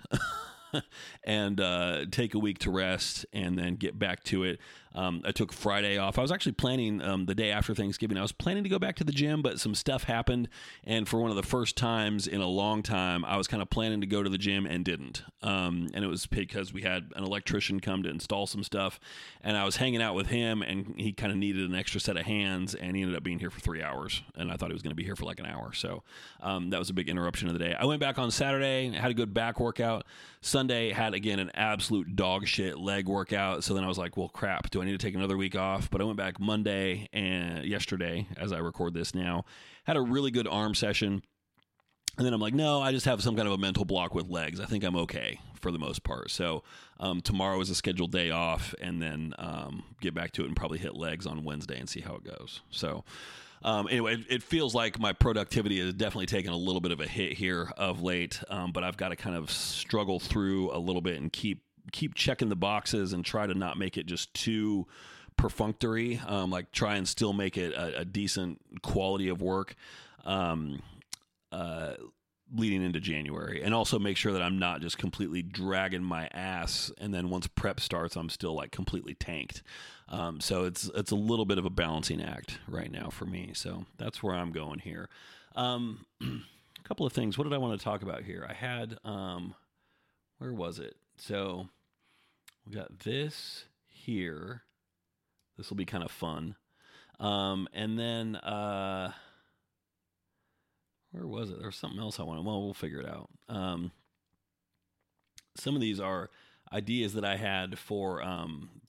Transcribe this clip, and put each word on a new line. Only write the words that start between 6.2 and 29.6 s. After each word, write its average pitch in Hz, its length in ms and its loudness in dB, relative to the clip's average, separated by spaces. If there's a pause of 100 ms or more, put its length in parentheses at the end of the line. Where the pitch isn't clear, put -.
was 139 100 2
actually 175 220 0
planning, 117 480 2
um, 95 240 2
the 95 100 0
day 107 160 2
after 104 220 2
Thanksgiving, 101 440 0
I 92 40 0
was 104 100 0
planning 196 320 0
to 196 60 0
go 190 100 4
back 190 180 0
to 170 60 0
the 156 80 2
gym, 147 300 2
but 127 180 2
some 104 160 2
stuff - 280 2
happened. 120 440 4 (380)
And 110 220 2
for 113 120 4
one 117 100 4
of 104 60 2
the 98 80 2
first 123 320 2
times 107 520 2
in 101 120 0
a 92 80 4
long 101 340 4
time, 92 440 2
I 95 100 0
was 98 120 2
kinda 104 180 0
planning 110 360 2
to 98 60 0
go 101 160 4
to 101 60 2
the 95 80 2
gym 98 280 2
and 85 200 0
didn't. 71 380 -2 (180)
Um, 90 520 2
and 101 100 -2
it 95 40 0
was 90 200 -2
because 95 440 -2
we 95 100 -6
had 92 340 0
an 98 100 -2
electrician 98 560 0
come 95 220 0
to 87 60 0
install 98 380 0
some 101 160 -4
stuff, 98 360 -2 (420)
and 107 160 2
I 98 80 4
was 95 120 2
hanging 123 240 4
out 104 140 2
with 98 120 0
him, 113 340 2
and 95 360 -2
he 110 140 0
kinda 98 240 -2
needed 95 340 2
an 90 60 0
extra 95 240 0
set 101 160 0
of 82 100 0
hands, 95 480 0
and 90 220 -4
he 98 60 2
ended 90 160 0
up - 60 -6
being 87 160 -2
here 87 100 -4
for - 100 -12
three 80 220 -2
hours, 71 400 -4 (140)
and 90 140 -2
I 87 60 -4
thought 87 140 -4
he 82 40 -2
was - 80 -4
gonna 78 140 -4
be 85 80 -4
here 92 140 -4
for, - 80 -6
like, 85 140 -6
an - 60 -8
hour. - 280 -8
So, - 300 -4 (380)
um, 92 280 0
that 92 100 2
was 90 100 -2
a 95 40 -2
big 85 160 0
interruption 87 400 0
of 85 40 0
the 85 60 0
day. 85 160 0
I - 100 0
went 147 140 2
back 139 180 0
on 123 140 2
Saturday, 135 600 2
had 117 200 2
a - 20 0
good 110 200 2
back 117 260 2
workout. 117 460 2 (360)